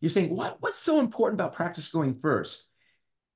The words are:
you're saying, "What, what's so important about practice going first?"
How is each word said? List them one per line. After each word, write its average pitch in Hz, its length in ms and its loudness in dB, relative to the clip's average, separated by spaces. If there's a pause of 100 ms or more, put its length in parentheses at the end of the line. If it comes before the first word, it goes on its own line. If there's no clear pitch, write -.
you're 160 100 0
saying, 175 260 2
"What, - 240 -6
what's - 180 -4
so 311 220 4
important 214 400 0
about 170 140 -4
practice 170 340 -6
going 135 320 0
first?" - 480 -2 (680)